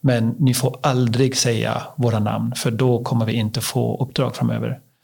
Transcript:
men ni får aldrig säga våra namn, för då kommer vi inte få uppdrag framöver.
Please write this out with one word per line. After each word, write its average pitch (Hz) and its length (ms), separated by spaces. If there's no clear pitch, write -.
men 117 380
ni 127 160
får 123 260
aldrig 127 560
säga 117 460
våra 113 220
namn, 110 380
för - 140
då 120 320
kommer 117 240
vi 110 60
inte 113 280
få 117 420
uppdrag 127 340
framöver. 117 440